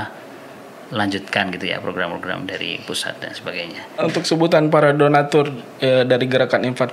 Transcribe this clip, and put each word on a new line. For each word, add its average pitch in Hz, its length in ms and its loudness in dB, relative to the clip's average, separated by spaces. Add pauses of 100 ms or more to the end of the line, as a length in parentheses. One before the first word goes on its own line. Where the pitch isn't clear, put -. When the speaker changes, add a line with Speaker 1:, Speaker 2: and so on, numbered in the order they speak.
(960)
Speaker 1:
lanjutkan 101 600 -2
gitu 90 160 -6
ya, 90 100 -4
program-program 90 640 -4
dari 87 400 -6
pusat - 340 -6
dan - 140 -10
sebagainya. - 680 -10
Speaker 2:
Untuk 165 300 -2
sebutan 160 400 4
para 151 240 6
donatur, 147 560 4 (320)
eh, 127 240 4
dari 127 240 4
Gerakan 127 400 2
Infak 127 240 -2